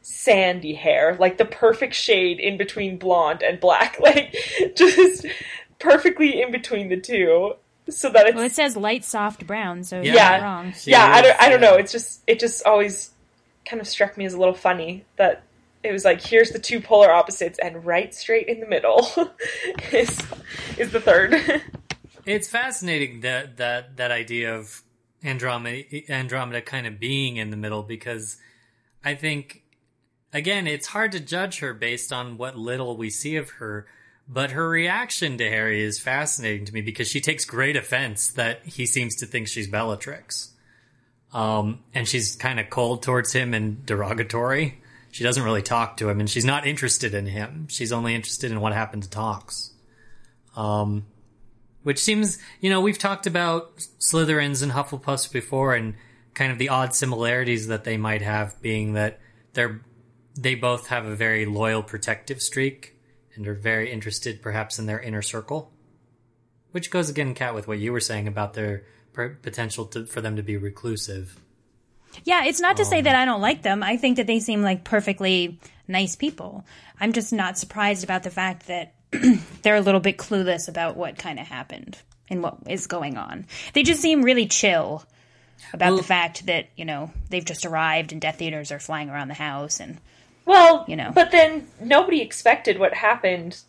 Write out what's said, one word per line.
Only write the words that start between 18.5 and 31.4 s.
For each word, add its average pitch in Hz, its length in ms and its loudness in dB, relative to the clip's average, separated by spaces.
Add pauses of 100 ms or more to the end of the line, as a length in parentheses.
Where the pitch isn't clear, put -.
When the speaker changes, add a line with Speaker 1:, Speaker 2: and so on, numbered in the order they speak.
Speaker 1:
the 220 60 -10
middle 214 500 4
<laughs> - 760 -4
is, - 280 0 (560)
is 233 160 -4
the 226 80 0
third. 226 680 4
<laughs> - 60 -18 (540)
Speaker 3:
It's 202 220 -4
fascinating 170 720 -4
that, 127 360 -6
that, 123 400 -6
that 123 140 -4
idea 117 440 -4
of 107 280 -14 (420)
Andromeda, 131 880 -8
Andromeda 127 480 -6
kind 123 260 -10
of 104 140 -12
being 127 380 -4
in 107 120 -6
the 107 60 -8
middle, 107 260 -6
because 110 540 -12 (680)
I 143 100 -4
think, 147 480 -8 (680)
again, 180 340 -4
it's 151 220 -6
hard 214 240 -2
to 185 80 -6
judge 180 400 -6